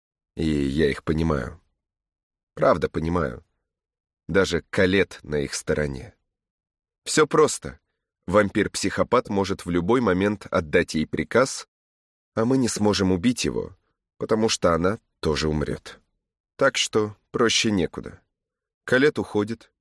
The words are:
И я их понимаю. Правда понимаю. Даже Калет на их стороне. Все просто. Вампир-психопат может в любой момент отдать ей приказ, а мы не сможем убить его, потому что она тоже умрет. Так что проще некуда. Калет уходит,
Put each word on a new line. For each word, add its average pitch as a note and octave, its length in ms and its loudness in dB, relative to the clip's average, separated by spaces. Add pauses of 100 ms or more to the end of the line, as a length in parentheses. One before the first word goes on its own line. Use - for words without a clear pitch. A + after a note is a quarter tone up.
(360)
И E2+ 100 -2
я C#2+ 440 0
их - 140 -6
понимаю. D#2 580 -2 (960)
Правда C3+ 340 2
понимаю. D#2+ 560 -2 (840)
Даже F2 440 2
Калет F#2+ 520 2
на D2 180 -4
их C#2 120 -6
стороне. D2 640 -4 (880)
Все D3+ 220 2
просто. C3+ 520 0 (460)
Вампир-психопат G2+ 1040 0
может G2 360 -2
в F2+ 40 -4
любой F2+ 320 0
момент G2+ 480 0
отдать E2+ 460 0
ей D#2 100 0
приказ, - 640 -2 (640)
а A2+ 120 0
мы C3 120 2
не B2+ 100 2
сможем G2+ 440 2
убить F#2 340 0
его, G#1+ 320 -4 (400)
потому A2 320 0
что F2 240 2
она F2+ 260 0 (200)
тоже D#2 300 -2
умрет. - 500 -6 (560)
Так C3+ 220 0
что G#2+ 380 -2 (140)
проще A2+ 400 0
некуда. - 520 -4 (640)
Калет C3 340 2
уходит, G#2+ 600 -4